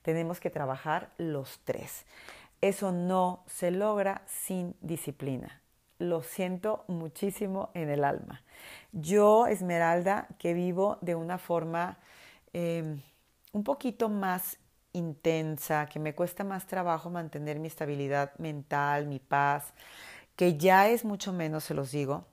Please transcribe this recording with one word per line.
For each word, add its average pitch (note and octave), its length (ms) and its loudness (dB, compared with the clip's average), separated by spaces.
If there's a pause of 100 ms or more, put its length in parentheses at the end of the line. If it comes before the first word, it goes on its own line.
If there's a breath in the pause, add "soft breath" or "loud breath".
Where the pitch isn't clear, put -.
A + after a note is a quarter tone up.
Tenemos E3 380 0
que F3 100 -4
trabajar D3+ 680 -4
los D3+ 480 -6
tres. - 400 -8 (560 loud breath)
Eso G3 320 0
no F3+ 540 2
se - 240 -2
logra G3 540 0
sin F3+ 540 -4
disciplina. C#3 840 -6 (380)
Lo E3+ 240 0
siento F#3 640 -4
muchísimo F#3+ 880 -4
en D#3+ 160 -2
el C#3+ 160 2
alma. - 360 -4 (520 loud breath)
Yo, G#3 540 8
Esmeralda, F3 800 2 (120)
que E3+ 140 2
vivo F3+ 480 2
de F3 140 -2
una E3 220 -4
forma, E3+ 600 -2 (560 loud breath)
em, E3 480 -2 (500 soft breath)
un G#3 140 -2
poquito B3 420 -2
más F#3+ 500 -2 (360)
intensa, D#3+ 920 0
que D3+ 120 -8
me D3+ 160 -4
cuesta F3 300 -2
más F#3+ 220 -6
trabajo F3 420 -2
mantener D3+ 500 -6
mi D#3+ 80 -6
estabilidad C#3+ 680 -2
mental, D3 680 -2
mi C#3 120 -4
paz, C#3+ 540 0 (640 loud breath)
que F3 200 6
ya F#3 300 8
es A#3 160 4
mucho G3+ 300 -4
menos, D#3 320 -2
se - 80 -4
los C#3 180 -2
digo C#3+ 420 -2